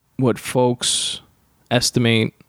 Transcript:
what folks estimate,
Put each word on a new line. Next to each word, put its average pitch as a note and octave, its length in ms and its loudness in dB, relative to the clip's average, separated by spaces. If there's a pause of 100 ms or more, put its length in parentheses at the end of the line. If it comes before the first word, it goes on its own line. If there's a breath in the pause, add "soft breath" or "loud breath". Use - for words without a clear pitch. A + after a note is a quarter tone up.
(160 soft breath)
what B2 220 0
folks - 840 -2 (520)
estimate, A#2 640 2 (140)